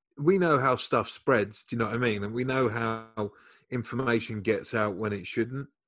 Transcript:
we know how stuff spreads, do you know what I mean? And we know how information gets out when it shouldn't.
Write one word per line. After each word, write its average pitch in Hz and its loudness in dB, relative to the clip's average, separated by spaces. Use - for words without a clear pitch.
we 165 4
know 165 4
how 127 4
stuff - 0
spreads, 110 2
do - -8
you 120 -4
know 113 2
what 104 -4
I 117 -2
mean? 110 0
And 107 -6
we 123 -2
know 131 2
how 113 -4
information 117 -2
gets 104 -2
out 104 0
when 104 -4
it 92 -8
shouldn't. 127 -4